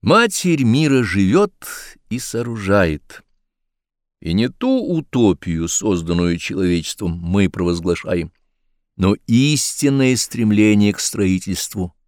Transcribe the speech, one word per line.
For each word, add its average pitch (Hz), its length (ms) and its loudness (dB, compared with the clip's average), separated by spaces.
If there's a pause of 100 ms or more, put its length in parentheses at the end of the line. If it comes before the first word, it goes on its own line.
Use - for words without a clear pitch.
Матерь 180 600 2
мира 135 380 4
живет 101 520 2 (560)
и 120 100 -6
сооружает. 101 1040 -2 (960)
И 82 120 -4
не 113 160 0
ту 247 460 -2
утопию, 92 720 0
созданную 87 720 -2
человечеством, 87 760 -4
мы 87 360 0
провозглашаем, 87 800 -2 (640)
но 95 200 2 (100)
истинное 135 920 2
стремление 107 760 2
к - 60 -8
строительству 95 960 -4 (120)